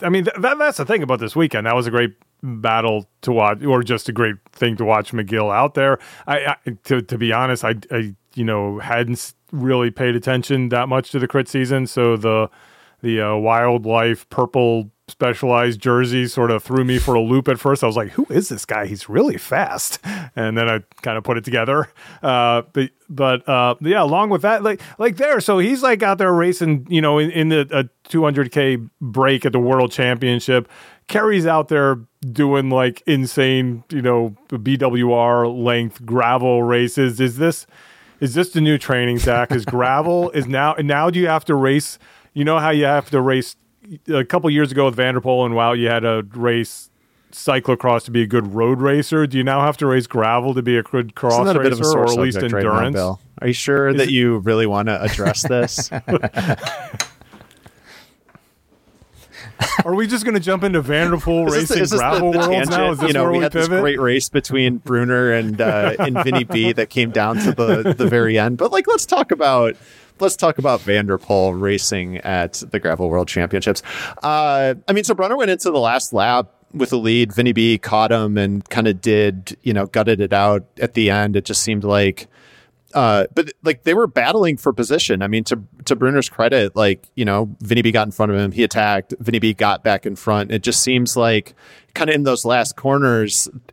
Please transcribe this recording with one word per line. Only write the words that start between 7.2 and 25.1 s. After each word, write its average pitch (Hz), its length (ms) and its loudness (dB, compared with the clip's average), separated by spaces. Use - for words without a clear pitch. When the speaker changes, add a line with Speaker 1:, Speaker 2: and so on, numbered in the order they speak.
Speaker 1:
honest, 123 320 0
I, 113 100 0
I, 113 240 -6
you 123 100 -4
know, 104 340 -2
hadn't 120 360 -2
s-, - 200 -12
really 127 400 0
paid 123 240 -2
attention 127 540 -2
that 123 200 -2
much 131 220 -2
to 143 80 -6
the 123 80 -2
crit 131 220 -2
season. 131 400 -2
So 117 280 0
the, 110 320 0
the, 113 200 -2
uh, 107 120 -2
wildlife 113 960 0
purple 117 600 0
Specialized 120 720 0
jersey 123 480 0
sort 117 240 0
of 107 100 -2
threw 127 220 0
me 127 160 0
for 127 160 2
a 113 40 4
loop 123 280 0
at 127 100 0
first. 139 240 0
I 120 60 2
was 110 80 -2
like, 107 140 -4
"Who - 200 -2
is 190 180 0
this 107 160 -10
guy? 107 220 -4
He's 98 220 -10
really 202 300 0
fast." - 600 -4
And 110 200 -4
then 117 120 0
I 110 160 -2
kind 110 160 -4
of 107 60 -10
put 123 120 -2
it 117 60 -4
together. 123 500 -2
Uh, 120 400 2
but, 135 180 -2
but, 131 400 -2
uh, 123 320 2
yeah, 175 240 2
along 180 260 0
with 175 120 0
that, 208 200 0
like, 208 180 -2
like 214 180 0